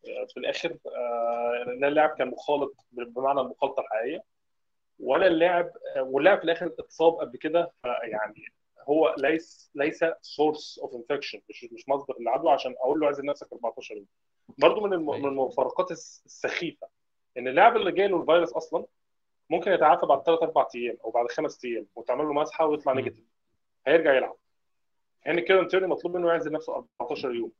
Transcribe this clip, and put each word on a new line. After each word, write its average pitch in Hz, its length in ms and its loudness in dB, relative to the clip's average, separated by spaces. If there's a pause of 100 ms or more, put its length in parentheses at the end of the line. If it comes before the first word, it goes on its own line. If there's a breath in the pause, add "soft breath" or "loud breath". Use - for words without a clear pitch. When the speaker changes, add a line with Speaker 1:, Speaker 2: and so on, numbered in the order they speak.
Speaker 1:
آه، 107 260 -8
في 127 60 -12
الاخر، - 360 -4 (100)
آه، 120 760 -4 (160)
لا 139 80 2
اللاعب 151 220 4
كان 131 180 -4
مخالط 143 460 -4 (180)
ب-، 120 80 -10 (140)
بمعنى 135 260 0
المخالطه 131 400 -4
الحقيقيه، 120 420 -4 (760)
ولا 151 260 2
اللاعب، 175 440 4 (260)
آه، 135 60 0
واللاعب 143 360 4
في - 60 -8
الاخر 170 220 -2
اتصاب - 460 2
قبل 127 260 -8
كده، 170 340 0 (100)
فيعني 110 600 -6 (440)
هو 151 300 4
ليس، 156 560 -2
ليس 151 300 0
source 151 800 -2
of 135 80 -8
infection، 120 480 -6 (100)
مش، - 220 -18
مش 113 160 -20
مصدر 139 320 -2
للعدوى 147 320 2
عشان 127 280 0
اقول 143 200 0
له 151 60 2
"اعزل 139 180 -2
نفسك - 280 -8
أربعتاشر 117 440 -10
يوم". 101 100 -16 (520)
برضو 170 280 6
من 196 60 0
الم-، 160 180 -2
Speaker 2:
أيوة. 127 120 -4
Speaker 1:
من 139 60 0
المفارقات 135 640 -2
الس-، - 360 -14
السخيفه - 600 -8 (520)
ان 123 100 -6
اللاعب 196 280 6
اللي 196 160 0
جاي 190 160 2
له 180 120 0
الفيروس 160 320 2
اصلًا - 320 -6 (680)
ممكن 170 220 2
يتعافى 165 340 6
بعد 143 160 4
ثلاث 165 200 4
اربع 156 320 2
ايام 120 300 -4
او 113 60 -6
بعد 120 200 0
خمس - 340 -6
ايام 117 220 -6 (100)
وتعمل 123 280 -4
له 151 80 -4
مسحه 139 340 0
ويطلع 147 260 0
Speaker 2:
مم. 131 60 2
Speaker 1:
نيجاتيف، 113 260 -6 (640)
هيرجع 151 280 6
يلعب. - 220 0 (880)
يعني 165 160 0
كيران 185 260 4
تيرني 190 180 2
مطلوب 175 300 -2
منه 175 120 2
يعزل 156 240 0
نفسه 151 220 -6 (260)
أربعتاشر 127 340 -6
يوم. 117 260 -6